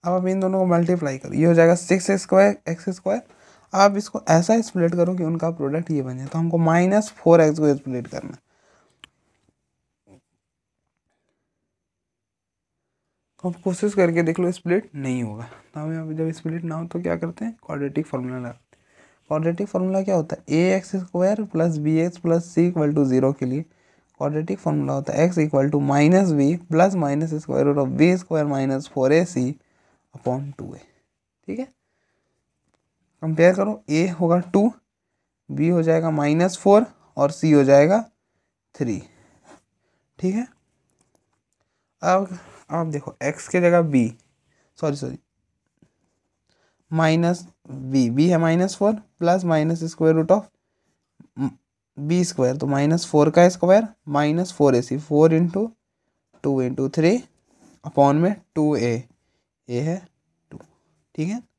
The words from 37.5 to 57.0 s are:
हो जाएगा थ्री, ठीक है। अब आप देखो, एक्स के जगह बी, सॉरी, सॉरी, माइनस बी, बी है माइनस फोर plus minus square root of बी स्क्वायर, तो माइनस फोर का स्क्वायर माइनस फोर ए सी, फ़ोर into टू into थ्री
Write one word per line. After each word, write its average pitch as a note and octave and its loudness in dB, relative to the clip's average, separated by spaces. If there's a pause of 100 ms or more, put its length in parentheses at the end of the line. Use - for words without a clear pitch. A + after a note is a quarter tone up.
हो C#3+ 6
जाएगा D3 6 (720)
थ्री, A#2 -6 (1200)
ठीक F#3 -4
है। A#3+ -6 (1600)
अब F#3 -2 (320)
आप E3 -4
देखो, D3 -8
एक्स D3 -6
के F3+ 0
जगह F3 4
बी, C3+ 2 (720)
सॉरी, C#3+ -4
सॉरी, C3 -10 (1700)
माइनस E3+ 0 (220)
बी, C3 0
बी D3 2
है F3 2
माइनस E3+ 0
फोर G#3 -2 (200)
plus F3+ 0
minus D#3+ 0
square D#3+ 2
root D#3+ 2
of - -8 (460)
बी E3 -2
स्क्वायर, C3 -2
तो D3 -6
माइनस D3 -2
फोर D3+ 4
का F3 6
स्क्वायर F#3+ 2 (220)
माइनस D3+ 0
फोर C#3 2
ए A#2+ 4
सी, C3 -6
फ़ोर D3+ 2
into F3 0 (760)
टू C3+ 0
into C3+ -4
थ्री E3+ 2 (680)